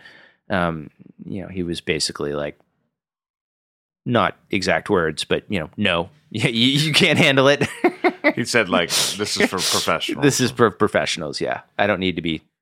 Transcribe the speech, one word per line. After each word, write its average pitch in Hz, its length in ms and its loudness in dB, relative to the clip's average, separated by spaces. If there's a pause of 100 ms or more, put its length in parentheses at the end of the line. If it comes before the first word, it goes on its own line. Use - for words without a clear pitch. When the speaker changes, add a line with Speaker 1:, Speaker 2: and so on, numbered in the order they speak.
(480)
Speaker 1:
um, 85 400 -2 (380)
you 95 160 -10
know, 85 60 -14
he 92 140 -8
was 85 200 -6
basically 76 500 -4
like, 73 260 -6 (1500)
not 110 320 2 (140)
exact 90 400 0
words, 82 340 0
but, 80 240 -2
you 101 120 -4
know, 78 160 -8
"No, 87 320 0 (120)
<laughs> - 100 -20
you, 113 180 -2
you 135 460 2
can't 160 240 4
handle 135 300 6
it." 143 200 2 (140)
<laughs> - 160 0 (360)
Speaker 2:
He 123 120 -4
said, 107 240 0
like, 87 180 2
"This - 480 -2
is 101 140 0
for 95 80 -4
professionals." 87 640 -2
Speaker 1:
This 139 180 2
is 123 120 2
for 117 180 4
professionals, 82 680 -2
yeah. 62 240 -4 (160)
"I 101 80 2
don't 101 140 0
need 92 160 0
to 87 60 -4
be 80 180 -4 (220)